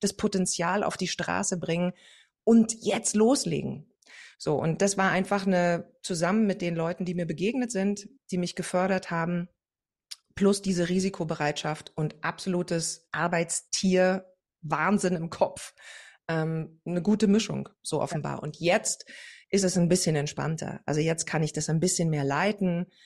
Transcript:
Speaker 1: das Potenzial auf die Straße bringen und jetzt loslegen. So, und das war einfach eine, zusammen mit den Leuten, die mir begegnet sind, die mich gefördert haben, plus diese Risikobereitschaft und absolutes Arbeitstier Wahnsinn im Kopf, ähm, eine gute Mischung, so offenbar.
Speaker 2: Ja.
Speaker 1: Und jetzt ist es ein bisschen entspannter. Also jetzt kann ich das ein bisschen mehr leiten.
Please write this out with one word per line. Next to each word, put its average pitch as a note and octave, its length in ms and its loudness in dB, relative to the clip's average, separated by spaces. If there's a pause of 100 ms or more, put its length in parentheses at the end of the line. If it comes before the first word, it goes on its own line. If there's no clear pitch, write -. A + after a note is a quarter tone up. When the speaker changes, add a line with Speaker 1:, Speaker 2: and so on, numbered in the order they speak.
Speaker 1:
das G3 140 0
Potenzial F#3 720 0
auf - 120 -2
die F3+ 120 -4
Straße F3 500 -2
bringen E3+ 340 0 (520)
und A3+ 380 6
jetzt - 340 -2
loslegen. D#3+ 760 0 (460)
So, D3+ 180 0
und D#3+ 260 0
das G3 160 2
war F#3+ 120 2
einfach F#3+ 360 0
eine, F3 460 2 (100)
zusammen F#3 440 2
mit F#3 160 0
den F3 120 -2
Leuten, E3 300 -2
die F3 100 -4
mir F3 120 -2
begegnet A3 440 -2
sind, G3+ 380 -2 (220)
die F3+ 80 -2
mich F3+ 180 -4
gefördert F#3 540 0
haben, F3 380 -2 (840)
plus G3 280 4
diese F3 260 0
Risikobereitschaft D#3+ 1080 -2
und D#3 260 -2
absolutes E3+ 880 -4
Arbeitstier F#3 1120 0 (360)
Wahnsinn F3 540 2
im E3 140 -6
Kopf, - 440 -2 (540)
ähm, D#3+ 560 -2
eine F3 180 -2
gute G#3+ 240 2
Mischung, G3+ 420 2 (140)
so - 180 -2
offenbar. C#3+ 420 -4
Speaker 2:
Ja. - 0 -
Speaker 1:
Und D3+ 180 -8
jetzt F3 460 0 (440)
ist G3 140 2
es F3+ 120 2
ein F3 120 4
bisschen E3+ 280 2
entspannter. D3 680 -4
Also D3+ 140 0
jetzt D#3+ 260 0
kann D#3+ 160 0
ich D3+ 100 0
das D#3 160 -4
ein D#3+ 120 2
bisschen E3+ 300 0
mehr D3 140 0
leiten. F3 600 0 (200)